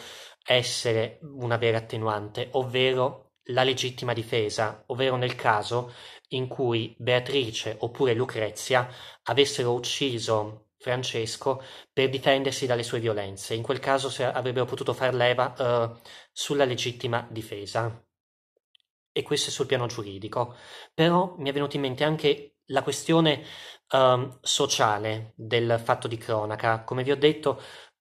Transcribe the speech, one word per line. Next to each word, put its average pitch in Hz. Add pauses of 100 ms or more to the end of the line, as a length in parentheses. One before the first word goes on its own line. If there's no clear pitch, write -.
(440)
essere 123
una 131
vera 113
attenuante, 110
ovvero 127 (160)
la 127
legittima 127
difesa, 110
ovvero 127
nel 123
caso 120 (380)
in 127
cui 120
Beatrice 123
oppure 120
Lucrezia 123 (360)
avessero 127
ucciso 117
Francesco 127 (280)
per 135
difendersi 135
dalle 120
sue 117
violenze. 104
In 113
quel 127
caso 135
se, 127
avrebbero 123
potuto 123
far 127
leva, 123
eh, 120 (320)
sulla 143
legittima 120
difesa. 110 (1080)
E 143
questo -
è -
sul 131
piano 123
giuridico. 107 (380)
Però 175
mi 139
è 135
venuta 143
in 143
mente 131
anche 151
la 139
questione, 156 (460)
ehm, 127
sociale 110
del 117
fatto 127
di 117
cronaca. 110
Come 127
vi 127
ho 143
detto, 147 (420)